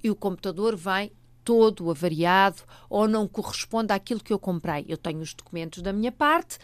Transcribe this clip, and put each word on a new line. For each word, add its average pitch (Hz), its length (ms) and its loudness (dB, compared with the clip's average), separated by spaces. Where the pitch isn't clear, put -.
e 220 60 2
o 202 40 0
computador 196 600 -4
vem 190 340 -4
todo 220 480 4
avariado 175 720 2
ou 208 180 2
não 214 220 0
corresponde - 640 -4
àquilo 202 320 -2
que - 80 -2
eu 202 60 0
comprei. 170 500 -4
Eu 160 80 -4
tenho 160 240 -6
os 160 140 -12
documentos 165 480 -12
da 196 100 -4
minha 220 180 0
parte, 311 540 0